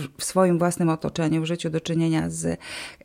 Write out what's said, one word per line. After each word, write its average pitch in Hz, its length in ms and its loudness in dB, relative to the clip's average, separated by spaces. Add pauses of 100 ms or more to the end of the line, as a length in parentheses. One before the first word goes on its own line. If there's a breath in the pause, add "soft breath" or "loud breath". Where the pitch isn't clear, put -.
(180)
w - 60 -10
swoim 180 360 4
własnym 175 300 2
otoczeniu, 160 520 0
w 160 40 -2
życiu 170 240 -4
do 160 120 -2
czynienia 165 480 0
z, 165 300 -4 (460 loud breath)